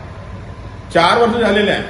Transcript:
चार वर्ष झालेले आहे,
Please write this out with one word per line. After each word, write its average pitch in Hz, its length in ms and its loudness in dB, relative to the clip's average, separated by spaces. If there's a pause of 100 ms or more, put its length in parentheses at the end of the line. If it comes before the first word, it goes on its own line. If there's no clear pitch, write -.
(920)
चार 185 280 4
वर्ष 226 120 4
झालेले 208 380 2
आहे, 113 180 0